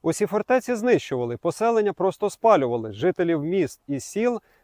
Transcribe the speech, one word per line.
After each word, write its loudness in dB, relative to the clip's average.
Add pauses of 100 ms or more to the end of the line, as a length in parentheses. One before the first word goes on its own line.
Усі -2
фортеці 0
знищували, 0
поселення 0
просто -2
спалювали, 2
жителів 0
міст -2
і -4
сіл -4 (220)